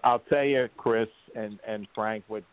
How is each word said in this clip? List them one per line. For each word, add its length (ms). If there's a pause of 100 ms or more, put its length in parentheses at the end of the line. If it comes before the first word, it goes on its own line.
I'll 160
tell 240
you, 240 (100)
Chris 300 (280)
and, 320
and 280
Frank, 320
what 260